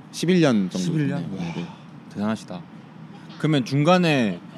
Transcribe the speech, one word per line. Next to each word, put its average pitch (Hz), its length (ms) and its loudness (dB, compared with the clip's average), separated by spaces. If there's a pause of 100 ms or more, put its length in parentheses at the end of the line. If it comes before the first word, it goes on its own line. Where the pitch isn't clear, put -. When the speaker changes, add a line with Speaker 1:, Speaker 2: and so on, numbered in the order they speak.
(100)
Speaker 1:
십일 175 300 2
년 107 300 4
정도 98 80 -4
Speaker 2:
십일 143 300 0
년? 139 140 -2
Speaker 1:
됐네요. 98 160 -8 (100)
Speaker 2:
와, 82 60 -8
Speaker 1:
네. 87 120 -6 (480)
Speaker 2:
대단하시다. 101 480 -6 (760)
그러면 147 280 2
중간에 143 720 4 (180)